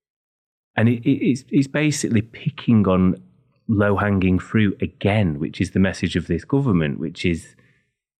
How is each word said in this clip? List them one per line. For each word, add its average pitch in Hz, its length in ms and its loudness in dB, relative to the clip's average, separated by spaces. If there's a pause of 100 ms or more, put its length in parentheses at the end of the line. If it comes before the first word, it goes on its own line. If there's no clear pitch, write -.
(760)
And 113 140 2
it, 120 140 -2
it, 139 220 0
it's, 135 240 0
it's 135 180 2
basically 147 540 -2
picking - 680 0
on 92 340 2 (460)
low-hanging 98 720 2
fruit 104 420 -2
again, 92 580 -2
which - 200 -8
is 90 120 -2
the - 80 -2
message 95 360 0
of 85 120 -4
this 85 180 -4
government, 90 540 0
which 80 260 -8
is 85 300 -4 (640)